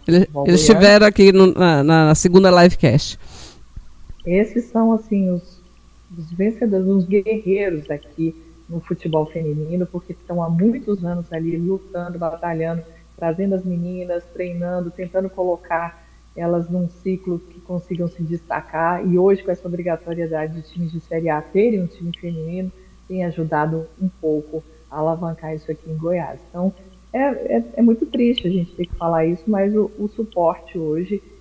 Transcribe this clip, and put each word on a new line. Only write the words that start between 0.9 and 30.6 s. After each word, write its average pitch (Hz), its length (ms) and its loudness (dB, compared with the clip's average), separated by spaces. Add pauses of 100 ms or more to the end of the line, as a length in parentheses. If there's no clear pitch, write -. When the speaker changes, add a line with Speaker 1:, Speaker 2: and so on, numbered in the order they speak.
Speaker 1:
aqui 196 280 8
no, 185 200 8
na, 160 300 4
na 156 320 6
segunda 185 340 6
livecast. 175 720 6 (1040)
Speaker 2:
Esses 214 400 0
são, 226 280 2
assim, 202 380 0
os, - 300 -8 (560)
os 160 140 -14
vencedores, 196 560 -2
os 190 180 2
guerreiros 196 840 -2
aqui 160 420 -6 (360)
no 165 100 -8
futebol 156 460 -4
feminino, 160 600 -6
porque 175 280 -12
estão 175 280 -8
há 165 80 -4
muitos 208 540 -2
anos 175 300 -8
ali 165 240 -4
lutando, 175 600 -6
batalhando, 165 640 -6 (360)
trazendo 180 360 -2
as 185 120 -4
meninas, 175 580 -6 (100)
treinando, 175 560 -6
tentando 185 400 -6
colocar 175 720 -6 (360)
elas 170 320 -2
num 175 200 -2
ciclo 180 480 -6
que - 220 -18
consigam 175 480 -8
se 170 160 -8
destacar. 165 840 -4
E 175 140 2
hoje, 196 240 2
com 190 80 -4
essa 175 160 -8
obrigatoriedade 165 840 -6
de 165 80 -10
times 170 280 -8
de 165 120 -8
Série 165 280 -4
A 156 120 -2
terem 202 420 0
um 170 40 -4
time 170 300 -10
feminino, 175 540 -8 (380)
tem 185 160 -4
ajudado 160 600 -2 (160)
um 190 60 -2
pouco 156 560 -4 (300)
a 147 60 -6
alavancar 160 560 -4
isso 156 160 -10
aqui 156 180 -12
em 160 80 -8
Goiás. 165 420 -4 (100)
Então, 185 220 -4 (400)
é, 254 460 -2
é, 233 60 -2 (140)
é 233 40 0
muito 233 240 4
triste 240 420 -2
a 175 40 0
gente 175 240 -4
ter 175 100 -6
que - 100 -10
falar 165 300 0
isso, 175 220 -2
mas 208 280 0
o, 214 220 0
o 208 100 -6
suporte 180 720 -4